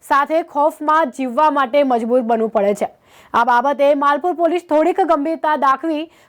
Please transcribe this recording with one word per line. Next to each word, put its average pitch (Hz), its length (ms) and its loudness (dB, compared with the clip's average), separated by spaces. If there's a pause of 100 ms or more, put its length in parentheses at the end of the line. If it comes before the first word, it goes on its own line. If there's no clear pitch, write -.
સાથે 285 400 0
ખોફમાં 302 680 -2
જીવવા 269 400 0
માટે 277 340 0
મજબૂર 247 380 0
બનવું 220 280 -2
પડે 208 240 0
છે. - 140 -4 (460)
આ 233 100 2
બાબતે 269 500 2
માલપુર 285 400 0
પોલીસ 339 340 -2
થોડીક 320 340 2
ગંભીરતા 311 540 -2
દાખવી 294 480 -2 (240)